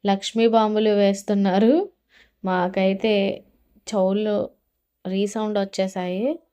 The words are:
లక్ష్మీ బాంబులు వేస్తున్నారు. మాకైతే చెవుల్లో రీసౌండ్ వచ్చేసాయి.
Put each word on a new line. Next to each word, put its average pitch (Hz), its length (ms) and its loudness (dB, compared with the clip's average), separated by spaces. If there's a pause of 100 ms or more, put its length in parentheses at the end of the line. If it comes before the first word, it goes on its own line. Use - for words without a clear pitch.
లక్ష్మీ 202 440 0
బాంబులు 214 480 2
వేస్తున్నారు. 202 760 2 (680)
మాకైతే 190 720 0 (760)
చెవుల్లో 208 500 0 (680)
రీసౌండ్ 208 540 -4
వచ్చేసాయి. 190 680 -4 (280)